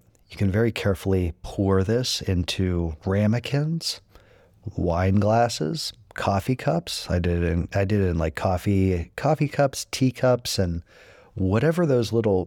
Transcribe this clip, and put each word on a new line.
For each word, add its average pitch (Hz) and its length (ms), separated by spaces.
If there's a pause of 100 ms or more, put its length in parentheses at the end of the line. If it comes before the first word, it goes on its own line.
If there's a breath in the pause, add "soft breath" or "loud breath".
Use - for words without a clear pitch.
(300)
you - 60
can 98 160
very 113 180
carefully 95 640 (100)
pour 95 400
this 113 400
into 87 720 (100)
ramekins, 120 960 (760 soft breath)
wine 92 400
glasses, 117 760 (220)
coffee 101 400
cups. - 560
I 85 80
did 87 240
it 87 80
in, 85 240
I 101 100
did 101 160
it 95 60
in, 87 120
like, 80 180
coffee, 95 800
coffee 147 320
cups, - 420
teacups, 127 680
and 85 240 (500 loud breath)
whatever 117 520
those 123 260
little 107 340